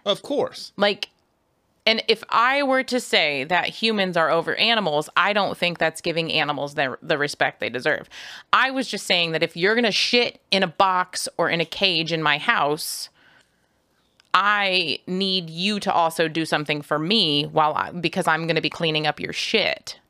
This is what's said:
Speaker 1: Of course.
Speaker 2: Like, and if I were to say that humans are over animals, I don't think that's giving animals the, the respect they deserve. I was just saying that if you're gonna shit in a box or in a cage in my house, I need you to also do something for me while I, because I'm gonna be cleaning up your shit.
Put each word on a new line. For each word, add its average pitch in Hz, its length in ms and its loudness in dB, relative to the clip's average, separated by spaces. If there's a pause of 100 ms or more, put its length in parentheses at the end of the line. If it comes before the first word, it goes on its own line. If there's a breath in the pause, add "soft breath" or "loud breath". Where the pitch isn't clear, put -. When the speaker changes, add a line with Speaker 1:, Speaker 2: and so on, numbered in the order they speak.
Speaker 1:
Of 202 160 0
course. - 540 -4
Speaker 2:
Like, 202 320 0 (800)
and 220 220 2
if 220 220 2
I 262 340 2
were 262 200 2
to 254 180 -2
say 147 440 0
that 175 220 2
humans 196 480 -2
are 160 140 4
over 160 260 0
animals, 190 600 0
I 185 160 2
don't 196 240 0
think 175 220 -2
that's 160 200 0
giving 165 320 -2
animals 143 440 -2
the, 135 260 -2
the 156 160 0
respect 143 420 -2
they 107 100 -4
deserve. 123 400 -2 (440 loud breath)
I 247 180 2
was 262 160 -2
just - 180 -8
saying 170 280 2
that 160 100 0
if 165 140 -4
you're 196 180 2
gonna 233 160 2
shit - 480 0 (120)
in 190 120 2
a 180 40 0
box 185 600 0 (100)
or 170 120 2
in 165 100 0
a 165 60 0
cage 165 480 0
in 160 100 -2
my 147 140 2
house, 156 720 -2 (1200 soft breath)
I 185 720 2
need 185 440 -2
you 190 320 -2
to 196 120 -2
also 165 340 2
do 156 180 -2
something 151 360 -2
for 147 160 -2
me 156 480 2
while 151 300 2
I, 92 160 -2
because 170 360 -2
I'm 160 200 2
gonna 160 140 0
be 156 80 -2
cleaning 156 360 -2
up 147 140 0
your - 140 -8
shit. - 640 -2 (100)